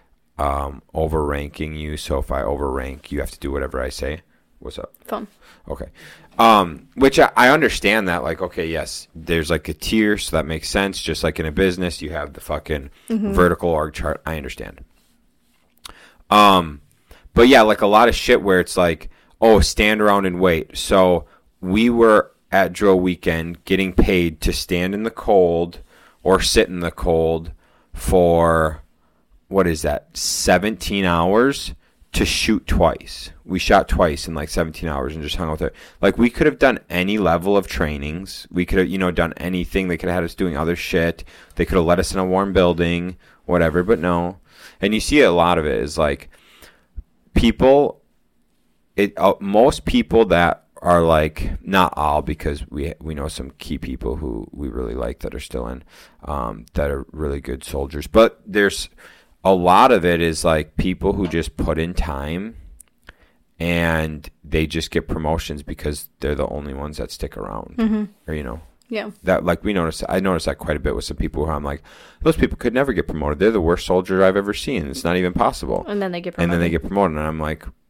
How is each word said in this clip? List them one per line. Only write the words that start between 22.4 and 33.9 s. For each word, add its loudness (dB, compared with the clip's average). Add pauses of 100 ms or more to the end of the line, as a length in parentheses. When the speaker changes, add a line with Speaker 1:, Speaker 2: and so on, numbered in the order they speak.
Speaker 1:
at 2
drill 4
weekend -2
getting 0
paid 2
to 0
stand -4
in -6
the -4
cold 2 (440)
or 4
sit 2
in -8
the -4
cold 0 (420)
for, 2 (640)
what 0
is -4
that, -4
seventeen -2
hours 0 (400)
to 0
shoot -2
twice. -2 (120)
We -6
shot 2
twice 0